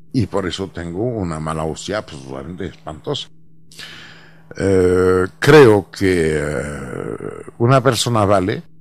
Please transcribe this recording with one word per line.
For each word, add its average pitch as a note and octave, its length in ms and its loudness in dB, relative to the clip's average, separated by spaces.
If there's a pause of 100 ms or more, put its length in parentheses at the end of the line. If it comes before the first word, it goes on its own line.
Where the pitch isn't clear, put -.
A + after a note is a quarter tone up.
(120)
y G#2 140 0
por F#2+ 200 -6
eso F#2+ 220 -8
tengo E2+ 340 -10
una F#2+ 380 -6
mala D#2 240 -6
hostia D#2+ 340 -6
absolutamente C#2 680 -12
espantosa. - 640 -12 (1300)
Eh, F#2 680 2 (120)
creo A#2+ 520 8
que, F2 460 0
eh, C2+ 800 -6 (420)
una B2+ 240 4
persona A2+ 420 2
vale G2+ 400 0 (160)